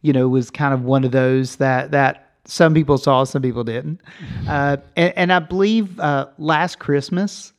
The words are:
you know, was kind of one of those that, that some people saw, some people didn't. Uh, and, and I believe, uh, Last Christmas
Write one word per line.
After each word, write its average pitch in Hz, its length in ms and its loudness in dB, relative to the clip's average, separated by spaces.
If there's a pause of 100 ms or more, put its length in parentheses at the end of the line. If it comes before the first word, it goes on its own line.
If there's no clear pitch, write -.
you 151 100 2
know, 131 160 2
was 127 200 0
kind 143 240 -2
of 127 120 -2
one 131 180 2
of 127 80 0
those 131 460 0
that, 131 340 0
that 139 400 0 (140)
some 165 280 2
people 147 260 4
saw, 135 260 2
some 135 180 -4
people 120 220 -4
didn't. 135 360 -8 (480)
Uh, 143 280 0 (180)
and, 175 220 2
and 180 160 2
I 180 80 4
believe, 196 580 -2
uh, 143 300 0 (100)
Last 156 400 -2
Christmas 147 800 -4